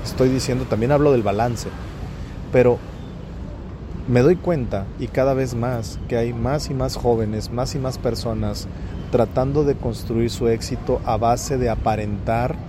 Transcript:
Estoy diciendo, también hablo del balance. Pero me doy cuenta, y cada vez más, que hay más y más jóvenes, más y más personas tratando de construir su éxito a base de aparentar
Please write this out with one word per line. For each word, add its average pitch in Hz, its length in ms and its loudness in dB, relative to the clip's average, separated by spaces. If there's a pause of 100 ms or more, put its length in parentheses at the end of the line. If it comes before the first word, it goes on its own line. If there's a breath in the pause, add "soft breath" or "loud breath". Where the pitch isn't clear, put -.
Estoy - 260 2
diciendo, 127 400 0
también 117 220 2
hablo 147 200 6
del 120 120 6
balance. 104 460 0 (800 loud breath)
Pero 123 260 6 (1300)
me 123 120 6
doy 151 160 8
cuenta, 107 500 0 (140)
y 123 80 -4
cada 135 260 2
vez 131 220 0
más, 117 420 -2 (100)
que 123 80 0
hay 117 160 2
más 123 380 -2
y 143 60 -2
más 131 200 -2
jóvenes, 107 560 0
más 123 220 -2
y 139 60 -4
más 131 180 -4
personas 110 720 -2 (440 loud breath)
tratando 131 520 2
de 139 100 2
construir 113 560 -2
su 117 180 0
éxito 123 580 0
a 117 120 2
base 120 400 2
de 123 140 2
aparentar 110 840 0 (140)